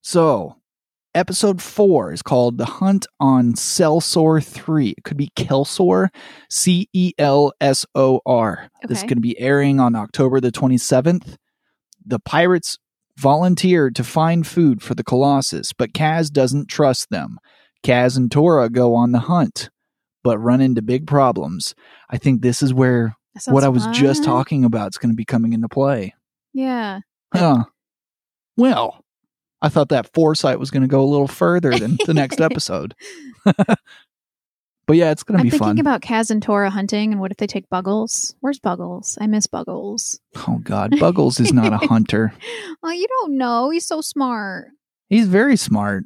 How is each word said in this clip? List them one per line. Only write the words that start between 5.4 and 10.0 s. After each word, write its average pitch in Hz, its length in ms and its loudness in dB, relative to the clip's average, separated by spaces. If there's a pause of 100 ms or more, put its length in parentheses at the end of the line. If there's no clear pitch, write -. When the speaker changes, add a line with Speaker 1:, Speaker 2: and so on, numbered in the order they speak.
Speaker 1:
C 180 440 0
E 180 260 0
L 143 420 2
S 139 320 0
O 131 320 2
R. 113 440 -2 (180)
This 123 100 -4
is 98 60 -8
Speaker 2:
Okay. 123 60 -10
Speaker 1:
gonna 120 120 0
be 117 180 -4
airing 139 400 2
on 120 160 2
October 127 460 0